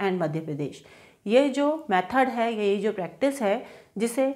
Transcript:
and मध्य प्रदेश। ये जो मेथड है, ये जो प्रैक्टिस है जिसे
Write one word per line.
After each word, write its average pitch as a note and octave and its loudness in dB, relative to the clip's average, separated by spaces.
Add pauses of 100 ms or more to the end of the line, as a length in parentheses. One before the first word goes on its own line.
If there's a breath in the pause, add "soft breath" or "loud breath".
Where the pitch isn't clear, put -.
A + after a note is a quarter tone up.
and F#3+ 0
मध्य D#3 -2
प्रदेश। D3 -6 (440 loud breath)
ये B3+ 6
जो D4 0
मेथड G#3+ 2
है, A#3 -2
ये G#3 0
जो G3+ 0
प्रैक्टिस C4 -4
है G#3+ 0 (320 loud breath)
जिसे B3 0